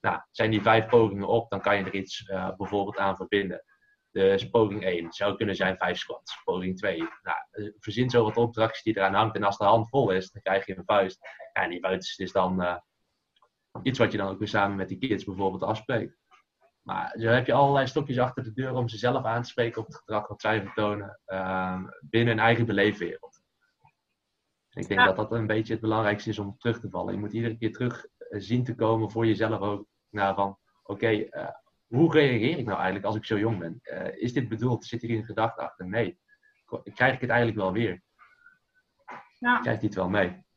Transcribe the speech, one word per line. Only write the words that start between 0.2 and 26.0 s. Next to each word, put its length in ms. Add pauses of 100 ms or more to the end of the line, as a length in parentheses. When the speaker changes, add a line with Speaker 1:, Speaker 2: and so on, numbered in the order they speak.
Speaker 1:
zijn 200
die 120
vijf 240
pogingen 420
op, 220
dan 100
kan 160
je 80
er 100
iets, 320
eh, 300
bijvoorbeeld 420
aan 180
verbinden. 480 (460)
Dus 400
poging 340
één 280
zou 240
kunnen 200
zijn 200
vijf 220
squats. 460
Poging 340
twee, 200
nou, 380 (140)
eh, 280
verzin 320
zo 140
wat 120
opdrachtjes 460
die 140
eraan 180
hangt. 220
En 60
als 160
de 60
hand 240
vol 220
is, 200
dan 120
krijg 240
je 100
een 80
vuist. 340 (340)
Ja, 100
en 80
die 100
vuist 400
is 120
dan, 300
eh, 140 (1040)
iets 160
wat 140
je 60
dan 100
ook 100
weer 100
samen 280
met 120
die 100
kids 260
bijvoorbeeld 380
afspreekt. 560 (640)
Maar 360
zo 100
heb 180
je 60
allerlei 340
stokjes 320
achter 260
de 80
deur 220
om 140
ze 100
zelf 260
aan 180
te 60
spreken 320
op 60
het 100
gedrag 320
wat 120
zij 220
vertonen, 600
ehm, 600 (160)
binnen 360
hun 80
eigen 220
beleefwereld. 760 (1300)
Ik 180
denk 120
Speaker 2:
Ja. 60
Speaker 1:
dat 100
dat 160
een 140
beetje 260
het 100
belangrijkste 480